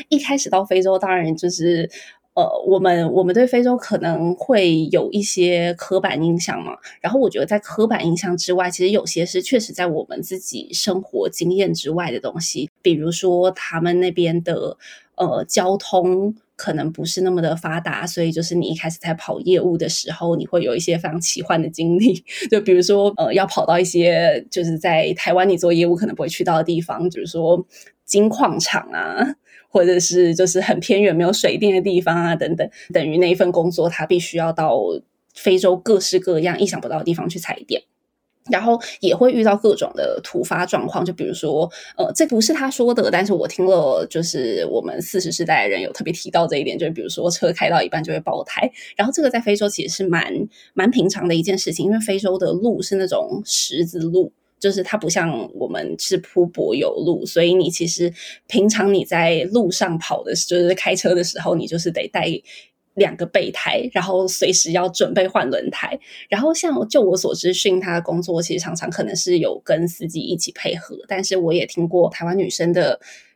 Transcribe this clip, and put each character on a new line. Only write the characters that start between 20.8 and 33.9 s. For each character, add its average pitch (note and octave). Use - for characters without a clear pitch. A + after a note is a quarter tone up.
些 E3+
非 E3
常 E3
奇 -
幻 E3
的 D#3+
经 E3
历。 G3
<laughs> D4+
就 G#3+
比 G3+
如 F3+
说， G3+
呃， D#3
要 G3
跑 -
到 E3+
一 F#3
些 E3+
就 F3
是 E3
在 D#3+
台 E3+
湾 F3+
你 F#3
做 F3
业 E3+
务 F3
可 F#3
能 -
不 -
会 E3+
去 F3+
到 E3+
的 D#3+
地 E3
方， E3
比 E3+
如 -
说 E3
金 G#3
矿 A3
场 -
啊， F3+
或 F#3
者 F3+
是 F3
就 F#3
是 F3+
很 -
偏 G3+
远 F#3+
没 F3
有 F3
水 -
电 G#3
的 F#3
地 F3+
方 E3+
啊 E3+
等 E3
等， D#3
等 D#3+
于 D#3
那 F3+
一 F3+
份 F3+
工 E3+
作 E3+
它 E3